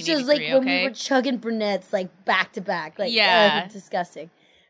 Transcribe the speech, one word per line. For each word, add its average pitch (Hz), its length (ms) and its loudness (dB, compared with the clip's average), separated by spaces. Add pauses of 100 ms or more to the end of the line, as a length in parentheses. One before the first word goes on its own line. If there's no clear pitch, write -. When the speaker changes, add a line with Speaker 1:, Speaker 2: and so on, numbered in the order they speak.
Speaker 1:
just, 302 220 0
like, 294 140 2
Speaker 2:
nineteen 302 80 -6
eighty-three, - 60 -4
Speaker 1:
when 262 120 4
we - 60 0
Speaker 2:
okay? 180 160 0
Speaker 1:
were - 60 -8
chugging 262 420 0
brunettes, 208 560 -4
like, 190 320 -6
back 196 300 0
to 214 60 -8
back. 175 380 -6
Like, - 140 -4
Speaker 2:
Yeah. 180 540 4
Speaker 1:
ugh, 196 60 -16
disgusting. 180 560 -8 (420)